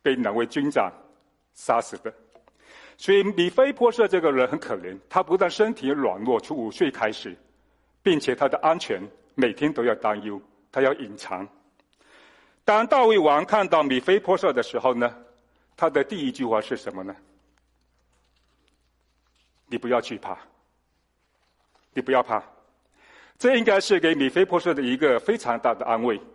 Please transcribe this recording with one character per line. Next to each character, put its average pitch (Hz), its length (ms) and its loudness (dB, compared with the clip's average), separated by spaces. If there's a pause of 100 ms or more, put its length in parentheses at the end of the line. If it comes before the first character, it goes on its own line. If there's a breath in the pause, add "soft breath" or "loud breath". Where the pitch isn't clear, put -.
被 135 160 0
两 107 180 -2
位 117 120 0
军 143 240 -4
长 107 200 0 (680)
杀 117 220 0
死 104 180 -10
的。 - 160 -12 (800 loud breath)
所 - 160 0
以 196 120 6
米 175 260 0
非 269 220 2
波 240 180 2
设 226 160 2
这 185 140 2
个 160 100 2
人 127 160 2
很 143 120 -4
可 - 180 -8
怜， 92 200 -12 (120)
他 185 140 0
不 180 140 0
但 180 140 2
身 220 240 0
体 131 140 -6
软 127 340 -2
弱， 117 160 2
从 151 180 -8
五 113 140 -6
岁 143 200 0
开 110 200 -4
始， 104 260 -14 (640)
并 175 180 2
且 127 160 -2
他 135 140 0
的 - 100 -2
安 160 200 2
全 95 240 -6 (320)
每 123 180 2
天 151 200 -2
都 123 120 -4
要 120 120 2
担 104 260 -4
忧， 101 180 -10 (300)
他 135 100 -4
要 135 140 4
隐 104 220 -14
藏。 95 300 -10 (1160 soft breath)
当 220 220 2
大 262 180 4
卫 220 140 6
王 151 260 4
看 202 220 2
到 165 160 4
米 135 160 0
非 185 220 2
波 185 160 0
设 165 160 0
的 123 100 0
时 - 160 -4
候 127 160 0
呢， 120 200 -2 (640)
他 165 140 0
的 139 140 2
第 175 220 -6
一 127 60 -4
句 131 120 -6
话 110 160 0
是 113 160 -6
什 98 180 -12
么 95 80 -12
呢 95 120 -12 (2500)
？“你 120 100 -10
不 120 120 -6
要 120 120 4
惧 110 180 -10
怕， 95 200 -12 (1500)
你 131 80 -6
不 127 120 -2
要 127 100 4
怕。” 107 200 -2 (960 soft breath)
这 254 180 2
应 233 80 0
该 196 160 4
是 190 200 2
给 160 140 2
米 139 140 0
非 175 160 2
波 180 140 -2
设 165 160 0
的 139 80 -4
一 127 140 -2
个 131 240 2
非 220 160 -2
常 117 220 -4
大 117 160 0
的 - 120 -8
安 117 160 0
慰。 117 180 -2 (140)